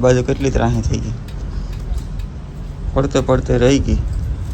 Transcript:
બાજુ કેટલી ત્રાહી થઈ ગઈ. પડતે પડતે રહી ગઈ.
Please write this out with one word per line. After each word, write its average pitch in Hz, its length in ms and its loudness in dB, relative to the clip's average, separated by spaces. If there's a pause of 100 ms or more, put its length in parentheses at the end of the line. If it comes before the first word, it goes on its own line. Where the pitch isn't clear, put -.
બાજુ 127 240 6
કેટલી 135 280 0
ત્રાહી 117 320 2
થઈ - 160 0
ગઈ. - 120 -4 (1800)
પડતે 139 240 2 (100)
પડતે 127 360 2
રહી 139 240 6
ગઈ. - 100 2 (560)